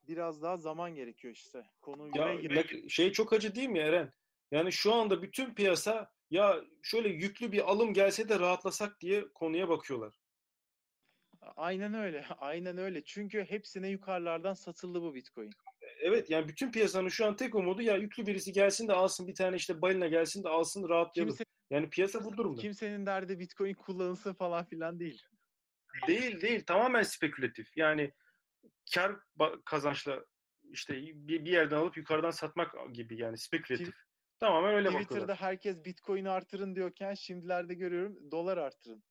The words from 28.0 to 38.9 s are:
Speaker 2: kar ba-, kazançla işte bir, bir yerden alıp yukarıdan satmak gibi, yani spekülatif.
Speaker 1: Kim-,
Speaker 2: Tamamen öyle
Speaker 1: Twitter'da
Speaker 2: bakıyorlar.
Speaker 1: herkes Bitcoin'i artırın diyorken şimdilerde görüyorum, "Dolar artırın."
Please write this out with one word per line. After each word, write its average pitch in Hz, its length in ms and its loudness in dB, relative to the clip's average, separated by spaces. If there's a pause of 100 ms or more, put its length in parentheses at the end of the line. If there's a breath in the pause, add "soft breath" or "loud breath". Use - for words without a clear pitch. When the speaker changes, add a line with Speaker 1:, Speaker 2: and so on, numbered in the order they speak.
Speaker 2:
kar 196 220 2 (240)
ba-, - 260 2
kazançla 143 600 -2 (460)
işte - 220 -10 (200)
bir, 151 320 -4
bir 175 60 0
yerden 156 260 4
alıp 170 200 0
yukarıdan 160 340 0
satmak 160 600 -6
gibi, 117 240 -10
yani 113 200 -6
spekülatif. 160 480 -4
Speaker 1:
Kim-, 180 100 -12 (440)
Speaker 2:
Tamamen 202 360 4
öyle 202 120 4
Speaker 1:
Twitter'da 185 220 0
Speaker 2:
bakıyorlar. 190 320 -2
Speaker 1:
herkes 190 440 -4
Bitcoin'i 190 440 -4
artırın 190 460 -4
diyorken 190 380 -4
şimdilerde 180 600 -6
görüyorum, 175 580 -4
"Dolar 175 260 0
artırın." 123 540 -8